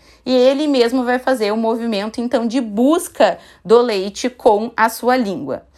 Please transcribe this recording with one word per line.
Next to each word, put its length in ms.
E 100
ele 300
mesmo 380
vai 160
fazer 340
o 40
movimento, 640
então, 280
de 120
busca 800
do 160
leite 480
com 480
a 140
sua 260
língua. 480